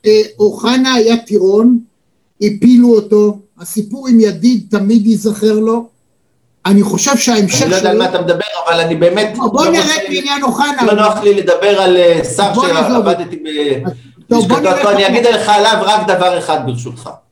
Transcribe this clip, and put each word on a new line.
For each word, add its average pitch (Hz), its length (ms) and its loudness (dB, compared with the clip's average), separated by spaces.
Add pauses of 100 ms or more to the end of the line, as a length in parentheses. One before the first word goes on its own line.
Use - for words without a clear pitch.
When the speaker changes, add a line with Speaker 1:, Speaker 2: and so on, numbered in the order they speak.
Speaker 1:
אה, 214 160 4 (180)
אוחנה 254 540 0
היה 233 240 2
טירון, 220 640 2 (640)
הפילו 240 540 4
אותו, 208 440 0 (200)
הסיפור 220 480 -8
עם 233 120 4
ידיד 208 500 2
תמיד 208 380 0
ייזכר 214 520 0
לו. 226 260 -2 (800)
אני 196 180 4
חושב 233 340 -2
שההמשך 214 440 0
Speaker 2:
אני 165 100 0
לא 185 40 2
יודע 190 140 0
על 208 60 0
Speaker 1:
שלו 214 80 0
Speaker 2:
מה 180 60 -2
אתה 180 120 -4
מדבר, 170 240 -2 (220)
אבל 165 120 0
אני 165 160 -2
באמת 196 420 0
Speaker 1:
בוא 240 280 -2
Speaker 2:
לא 330 60 2
Speaker 1:
נרד 339 100 2
Speaker 2:
רוצה, - 140 -2 (140)
Speaker 1:
מעניין 277 340 -4
אוחנה. 277 420 -2
Speaker 2:
לא 214 80 2
נוח 214 240 0
לי 202 160 2
לדבר 196 480 0
על, 180 160 2
אה, 170 240 4 (140)
שר 202 180 0
Speaker 1:
בוא 214 140 0
נעזוב. 160 220 0
Speaker 2:
שעבדתי 196 500 -2 (880)
Speaker 1:
טוב, 226 200 0
בוא 262 120 0
Speaker 2:
בלשכתו. 285 180 0
Speaker 1:
נלך 277 80 -2
Speaker 2:
אני 202 220 2
אגיד 240 180 0
עליך 226 240 0
עליו 208 320 2
רק 214 260 -2
דבר 185 300 0
אחד, 156 280 -4
ברשותך. 120 440 -10 (220)